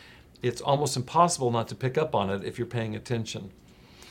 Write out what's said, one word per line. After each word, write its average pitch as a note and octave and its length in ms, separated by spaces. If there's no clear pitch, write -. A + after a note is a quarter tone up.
it's A#2+ 200
almost C#3 360
impossible C#3 540
not A#2 180
to G#2 60
pick C3 220
up D#3 180
on G2 140
it G2 140
if - 140
you're A#2+ 100
paying A2 280
attention. A2 560